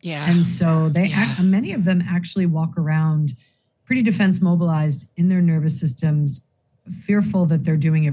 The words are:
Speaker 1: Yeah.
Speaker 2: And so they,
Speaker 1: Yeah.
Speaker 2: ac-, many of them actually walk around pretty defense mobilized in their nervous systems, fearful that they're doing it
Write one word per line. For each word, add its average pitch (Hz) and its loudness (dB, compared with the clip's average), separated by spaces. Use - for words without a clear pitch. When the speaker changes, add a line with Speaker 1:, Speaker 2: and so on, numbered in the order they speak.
Speaker 1:
Yeah. 151 -4
Speaker 2:
And 175 4
so 160 2
they, 170 0
Speaker 1:
Yeah. 214 0
Speaker 2:
ac-, 185 0
many 202 2
of 240 -2
them 180 2
actually 175 -2
walk 160 -2
around 156 0
pretty 262 -2
defense 196 2
mobilized 165 0
in 175 2
their 185 2
nervous 156 2
systems, 147 -2
fearful 190 -2
that 160 0
they're 160 0
doing 156 2
it 147 0